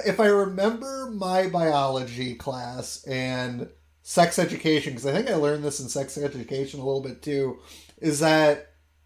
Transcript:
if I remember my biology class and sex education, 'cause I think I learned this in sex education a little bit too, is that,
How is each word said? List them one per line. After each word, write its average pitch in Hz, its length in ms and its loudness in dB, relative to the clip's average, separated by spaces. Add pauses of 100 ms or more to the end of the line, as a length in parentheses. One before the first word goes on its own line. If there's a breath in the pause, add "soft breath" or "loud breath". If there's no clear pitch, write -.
if 196 140 0
I 214 80 6
remember 220 840 2
my 185 340 2
biology 135 880 0
class 123 720 -8
and 127 640 -4 (340)
sex - 360 2
education, 156 540 0
'cause 120 120 -8
I 139 80 0
think 233 160 0
I 208 60 0
learned 147 280 0
this 147 160 -4
in 131 80 -10
sex 135 300 -6
education 139 600 -6
a 131 60 -10
little 135 160 -2
bit 131 200 -12
too, 139 380 -2 (400 loud breath)
is 151 220 0
that, 156 500 4 (340)